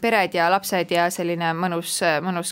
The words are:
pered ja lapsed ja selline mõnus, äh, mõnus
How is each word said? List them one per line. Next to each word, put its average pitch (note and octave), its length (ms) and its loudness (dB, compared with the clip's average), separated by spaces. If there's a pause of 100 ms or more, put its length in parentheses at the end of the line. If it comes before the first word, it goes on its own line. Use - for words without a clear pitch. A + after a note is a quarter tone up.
pered G3+ 340 2
ja E3+ 160 4
lapsed F#3+ 400 0
ja E3+ 160 4
selline E3+ 480 -2
mõnus, E3+ 380 -2 (100)
äh, D#3+ 160 2
mõnus F#3 320 -4